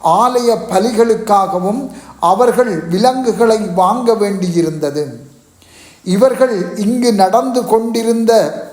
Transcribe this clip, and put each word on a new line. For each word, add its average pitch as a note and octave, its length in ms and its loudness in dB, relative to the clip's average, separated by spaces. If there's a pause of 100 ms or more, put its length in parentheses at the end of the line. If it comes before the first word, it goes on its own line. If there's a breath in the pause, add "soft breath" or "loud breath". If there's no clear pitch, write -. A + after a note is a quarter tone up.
ஆலய A#3 540 2 (140)
பலிகளுக்காகவும் G#3 1080 0 (400 loud breath)
அவர்கள் A3+ 520 2 (160)
விலங்குகளை A3+ 720 0 (160)
வாங்க A3+ 400 2
வேண்டியிருந்தது. E3 920 -2 (1000 loud breath)
இவர்கள் A#3+ 520 2 (220)
இங்கு A#3+ 340 0
நடந்து A#3 520 2
கொண்டிருந்த A3+ 680 0 (400)